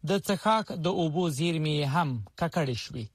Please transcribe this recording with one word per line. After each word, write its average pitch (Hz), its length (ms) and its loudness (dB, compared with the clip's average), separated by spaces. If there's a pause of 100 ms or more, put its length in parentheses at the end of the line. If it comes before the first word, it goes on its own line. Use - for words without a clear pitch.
د - 20 4 (160)
څښاک 214 380 2 (200)
د - 20 4 (140)
اوبو 160 220 2 (140)
زیرمې 156 400 0 (160)
هم 165 160 2 (300)
ککړې 156 440 0
شوې. 120 320 -8